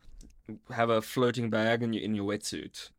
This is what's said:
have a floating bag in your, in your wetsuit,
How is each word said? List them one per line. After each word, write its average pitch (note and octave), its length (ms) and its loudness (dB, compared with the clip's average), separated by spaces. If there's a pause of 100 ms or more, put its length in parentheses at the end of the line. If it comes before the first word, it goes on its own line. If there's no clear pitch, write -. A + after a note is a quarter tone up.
(720)
have A#2 200 2
a A2 120 4
floating A#2+ 480 0
bag A2+ 320 4
in A#2 100 0
your, G2 100 -2
in G#2+ 120 -2
your G2+ 180 -2
wetsuit, - 680 -8